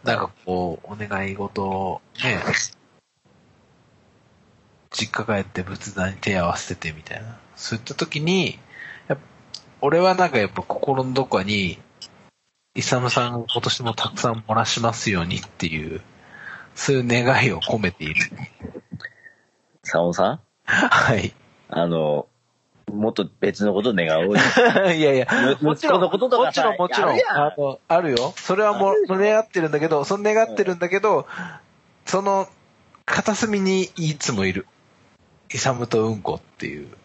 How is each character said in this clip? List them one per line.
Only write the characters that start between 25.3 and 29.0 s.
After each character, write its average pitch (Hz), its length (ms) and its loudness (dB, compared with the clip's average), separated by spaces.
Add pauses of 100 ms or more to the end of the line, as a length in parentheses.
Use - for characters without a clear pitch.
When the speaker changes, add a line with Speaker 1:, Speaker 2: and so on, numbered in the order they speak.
Speaker 2:
む-、 147 100 2
Speaker 1:
も - 40 2
ち - 140 -2
ろ 233 100 4
ん、 - 0 -
Speaker 2:
息 - 0 -
子 - 0 -
の 180 100 2
こ 196 100 0
と 247 100 2
と 233 120 4
か - 120 2
さ、 - 240 2
Speaker 1:
も 180 100 0
ち - 140 0
ろ - 80 2
ん、 - 20 2
も - 20 2
ち - 0 -
ろ - 0 -
ん。 120 40 2
Speaker 2:
や - 0 -
る - 100 4
や 208 60 -2
ん。 147 140 2
Speaker 1:
あ 151 100 -4
の、 139 280 -2
あ 170 160 4
る 160 100 0
よ。 127 260 0
そ - 180 -2
れ 208 80 2
は 208 140 2
も 196 140 4
う、 - 0 -
Speaker 2:
あ - 20 4
る 214 80 4